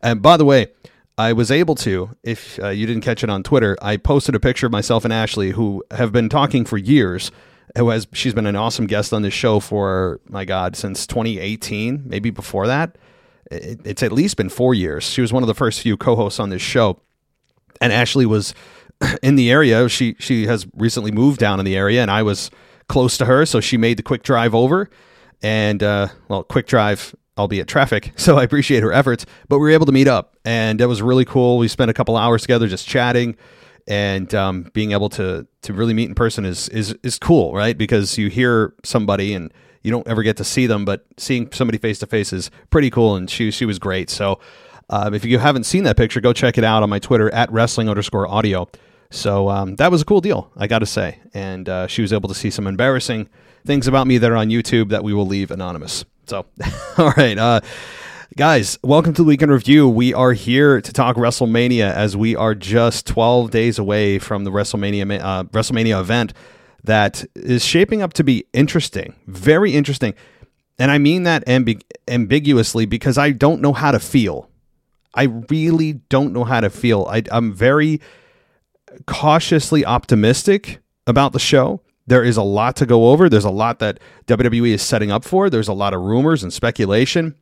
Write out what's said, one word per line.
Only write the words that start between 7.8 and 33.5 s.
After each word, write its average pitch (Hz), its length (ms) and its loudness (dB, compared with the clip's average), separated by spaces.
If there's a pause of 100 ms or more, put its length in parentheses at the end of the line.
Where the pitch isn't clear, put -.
has, 110 240 -2
she's 123 200 -4
been 110 120 -2
an 101 100 0
awesome 110 320 -2
guest 104 260 -2
on 107 80 -2
this 98 120 -2
show 110 260 0
for, 95 600 -4 (100)
my 98 140 -10
God, 92 320 -4
since - 320 -10
twenty 113 320 -4
eighteen, 110 680 -6
maybe 110 240 -6
before 98 380 -6
that. 147 300 -2 (540)
It, - 340 -14
it's 104 180 -6
at 110 80 0
least 156 260 0
been 95 120 -2
four 127 240 0
years. 82 360 -4
She - 120 -2
was 113 100 0
one 127 120 0
of 120 40 0
the 110 60 0
first - 280 -2
few 107 140 0
co-hosts 110 440 -2
on 104 100 -4
this 92 120 -8
show. 107 380 0 (840)
And 117 120 0
Ashley 123 320 2
was 107 280 0 (480)
<clears throat> - 200 -2
in 135 140 2
the 120 160 4
area. 123 360 4
She, 117 320 -2
she 113 280 -2
has 107 260 -4
recently 110 380 -2
moved 123 280 2
down 101 200 0
in 98 60 -2
the 95 120 0
area, 104 240 2
and 107 80 0
I 107 140 2
was 101 260 -2 (380)
close 127 300 0
to 127 80 0
her, 131 200 4
so 123 140 0
she 120 180 -2
made 113 200 2
the 104 60 -10
quick - 200 -4
drive 117 320 0
over. 147 340 0 (520)
And, 107 420 0
uh, 101 240 0 (200)
well, 98 160 -6
quick - 240 -4
drive, 104 480 0 (220)
albeit 101 320 -4
traffic, 135 440 -2
<laughs> - 40 -18
so 151 200 4
I 131 60 4
appreciate 131 400 2
her 101 80 0
efforts, 123 340 0 (220)
but - 120 2
we - 20 2
were 151 80 2
able 156 160 6
to 139 80 2
meet 135 160 6
up, 110 340 -2
and 113 380 0
it 123 60 4
was 113 140 -2
really 127 220 2
cool. 123 340 2
We 117 120 2
spent 120 200 0
a 113 40 -2
couple - 240 0
hours 113 240 2
together 117 260 2
just 92 180 -6
chatting, 120 520 0 (500)